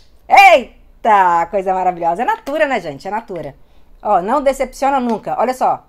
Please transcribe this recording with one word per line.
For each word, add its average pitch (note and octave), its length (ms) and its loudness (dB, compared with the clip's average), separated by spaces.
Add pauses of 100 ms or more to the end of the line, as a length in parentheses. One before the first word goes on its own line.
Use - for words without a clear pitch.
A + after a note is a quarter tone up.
(300)
Eita! G#3 1200 2
Coisa F#3+ 240 -2
maravilhosa. F3+ 480 -2
É B3+ 40 -4
Natura, D#4+ 420 -2
né, B3+ 120 -2
gente? D3+ 280 -12
É F#3+ 40 -10
Natura. F3+ 440 -10 (480)
Ó, G#3 180 2
não A3+ 180 0
decepciona C4+ 600 -2
nunca. A3+ 400 -4
Olha B3 160 -2
só. F#3 340 -2